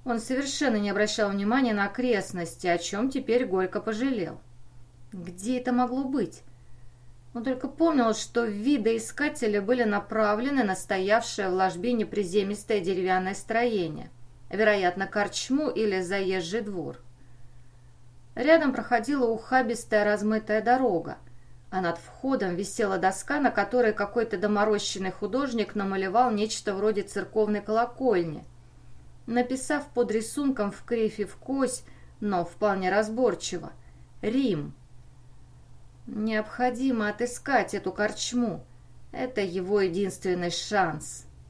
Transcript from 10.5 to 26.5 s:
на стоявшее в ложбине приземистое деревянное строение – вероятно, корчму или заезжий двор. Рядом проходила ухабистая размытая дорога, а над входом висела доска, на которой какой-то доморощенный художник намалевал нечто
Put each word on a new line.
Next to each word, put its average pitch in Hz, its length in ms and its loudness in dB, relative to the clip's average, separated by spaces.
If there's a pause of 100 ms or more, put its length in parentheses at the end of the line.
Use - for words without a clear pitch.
на 190 120 0
стоявшее 202 720 0
в 180 60 2
ложбине 190 500 2
приземистое 202 760 0
деревянное 185 540 0
строение – 202 760 -2 (400)
вероятно, 196 560 2
корчму 254 640 -2
или 202 300 0
заезжий 190 600 -2
двор. 175 400 -8 (1300)
Рядом 302 380 6
проходила 240 540 0
ухабистая 226 800 2
размытая 214 580 0
дорога, 226 540 2 (540)
а 190 100 -2
над 170 160 0
входом 208 580 -2
висела 190 440 0
доска, 190 420 0
на 262 100 4
которой 214 440 2
какой-то 226 420 -2
доморощенный 202 760 0
художник 226 640 -2
намалевал 196 560 2
нечто 208 440 -2